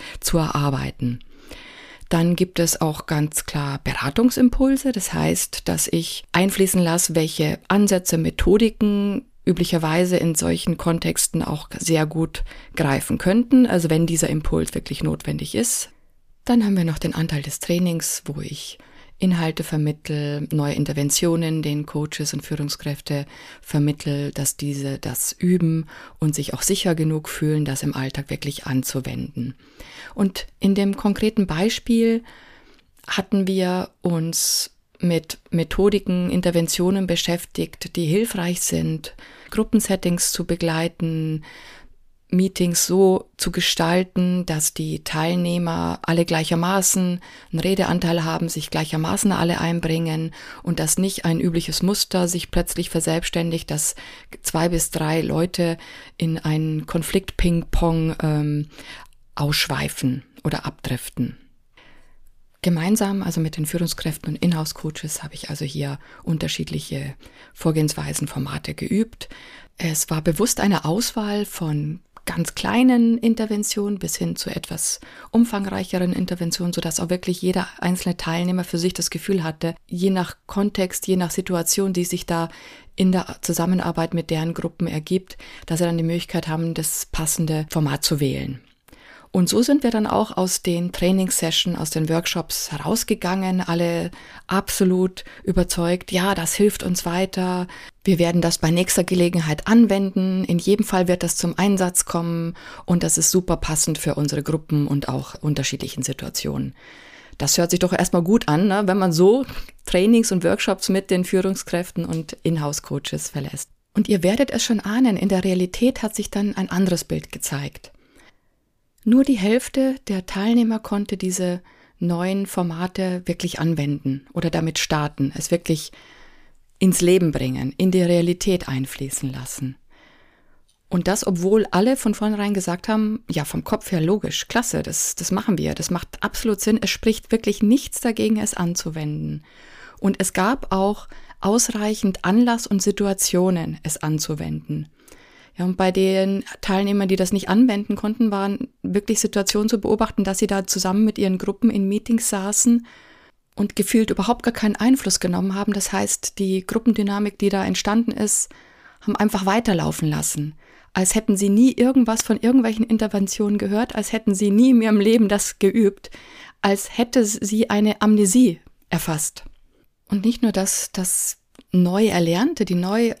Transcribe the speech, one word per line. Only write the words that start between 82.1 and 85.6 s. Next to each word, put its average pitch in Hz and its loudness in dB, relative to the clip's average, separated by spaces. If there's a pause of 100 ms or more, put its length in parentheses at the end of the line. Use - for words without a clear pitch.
da 165 -2 (440)
in 185 4
der - 0
Zusammenarbeit 170 0
mit 165 -4
deren 160 -2
Gruppen - -4
ergibt, 165 -4 (260)